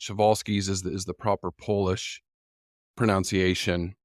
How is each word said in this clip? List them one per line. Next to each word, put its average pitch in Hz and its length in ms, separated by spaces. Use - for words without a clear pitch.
Przewalski's 104 640
is 98 140
the, 90 100
is 92 140
the 92 80
proper 98 380
Polish 101 680
pronunciation. 95 1080